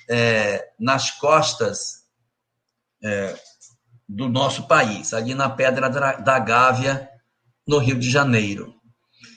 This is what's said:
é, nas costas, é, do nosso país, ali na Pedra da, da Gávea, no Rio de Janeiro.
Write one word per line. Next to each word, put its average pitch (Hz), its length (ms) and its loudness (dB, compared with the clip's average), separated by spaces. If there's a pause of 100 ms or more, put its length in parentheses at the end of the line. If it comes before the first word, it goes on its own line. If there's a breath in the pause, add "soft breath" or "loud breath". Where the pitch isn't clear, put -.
é, 113 600 0 (100)
nas 131 320 0
costas, - 960 -2 (1000)
é, 98 340 -4 (680)
do 113 220 -6
nosso 135 380 -2
país, 117 460 0
ali 113 200 -4
na 135 160 -2
Pedra 131 400 0
da, 135 240 0
da 131 260 2
Gávea, 127 680 2 (580)
no 147 100 2
Rio 131 220 2
de 123 100 -2
Janeiro. 117 640 0 (640 soft breath)